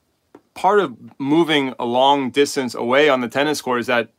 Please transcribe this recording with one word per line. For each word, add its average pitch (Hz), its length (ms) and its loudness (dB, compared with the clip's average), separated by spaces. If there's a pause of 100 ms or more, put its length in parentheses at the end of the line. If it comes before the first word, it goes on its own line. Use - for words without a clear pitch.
(540)
part 202 260 2
of 143 160 -2 (240)
moving 147 600 0
a 123 60 -4
long 131 440 2
distance 139 460 -2
away 127 340 2
on 127 120 0
the 123 60 -4
tennis 139 320 -2
court 123 200 -4
is 117 80 -8
that, 120 320 -2